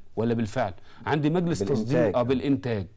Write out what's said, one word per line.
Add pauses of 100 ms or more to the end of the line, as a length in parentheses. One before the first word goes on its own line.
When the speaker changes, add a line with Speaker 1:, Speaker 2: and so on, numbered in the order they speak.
(160)
Speaker 1:
ولا
بالفعل؟ (320)
عندي
مجلس
Speaker 2:
بالإنتاج.
Speaker 1:
تصدير،
آه،
بالإنتاج. (100)